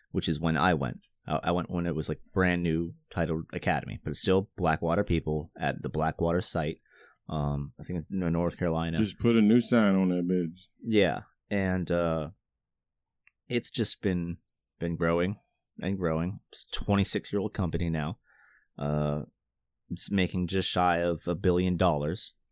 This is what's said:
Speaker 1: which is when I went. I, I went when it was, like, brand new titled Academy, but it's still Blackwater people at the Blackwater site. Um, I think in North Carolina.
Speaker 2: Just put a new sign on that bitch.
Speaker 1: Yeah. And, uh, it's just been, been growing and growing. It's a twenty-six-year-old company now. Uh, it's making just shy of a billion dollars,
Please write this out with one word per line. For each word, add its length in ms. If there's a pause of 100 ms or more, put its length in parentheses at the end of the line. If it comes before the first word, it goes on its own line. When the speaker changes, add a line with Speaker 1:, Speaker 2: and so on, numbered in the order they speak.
(120)
Speaker 1:
which 160
is 100
when 180
I 180
went. 240 (280)
I, 180
I 80
went 180
when 160
it 100
was, 120
like, 120 (140)
brand 300
new 300 (160)
titled 420
Academy, 500
but 80
it's 100
still 360
Blackwater 480
people 540
at 240
the 60
Blackwater 520
site. 400 (480)
Um, 520
I 40
think 260
in 220
North 260
Carolina. 400
Speaker 2:
Just 220
put 160
a 40
new 200
sign 360
on 120
that 200
bitch. 380 (180)
Speaker 1:
Yeah. 360 (280)
And, 440
uh, 380 (1200)
it's 220
just 320
been, 360 (420)
been 160
growing 400 (440)
and 180
growing. 420 (100)
It's 140
a 100 (100)
twenty-six-year-old 720
company 340
now. 300 (580)
Uh, 460 (680)
it's 200
making 380
just 200
shy 340
of 260
a 80
billion 400
dollars, 560 (180)